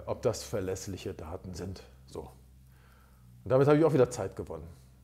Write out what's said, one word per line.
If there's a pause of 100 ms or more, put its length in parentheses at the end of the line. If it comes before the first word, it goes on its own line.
ob
das
verlässliche
Daten
sind." (240)
So. (1200)
Und
damit
habe
ich
auch
wieder
Zeit
gewonnen. (360)